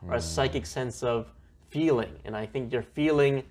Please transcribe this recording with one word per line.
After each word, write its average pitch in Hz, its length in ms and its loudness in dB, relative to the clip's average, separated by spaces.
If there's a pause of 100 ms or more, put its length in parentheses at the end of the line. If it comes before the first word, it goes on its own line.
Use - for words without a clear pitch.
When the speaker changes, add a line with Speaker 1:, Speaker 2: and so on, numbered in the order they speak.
Speaker 1:
or 98 60 -2
a 120 40 2
Speaker 2:
Mm. 113 40 0
Speaker 1:
psychic 135 460 0
sense 123 340 -6
of 117 320 -2 (360)
feeling. 143 540 0
And 107 140 -8
I 107 80 -4
think 120 260 -6
you're 120 120 0
feeling 143 680 2